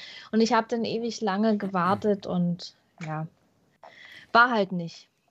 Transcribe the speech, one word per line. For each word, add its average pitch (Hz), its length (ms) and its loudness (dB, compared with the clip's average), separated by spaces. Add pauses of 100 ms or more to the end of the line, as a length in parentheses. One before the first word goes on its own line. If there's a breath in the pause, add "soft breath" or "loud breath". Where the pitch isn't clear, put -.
(320 loud breath)
Und 220 80 2
ich 226 140 4
hab 226 160 2
dann 233 160 -2
ewig 226 340 -4
lange 208 380 0
gewartet 196 720 0
und 175 480 -2 (280)
ja, 156 220 -8 (1080 loud breath)
war 240 180 6
halt 202 200 2
nicht. 170 380 -8 (220)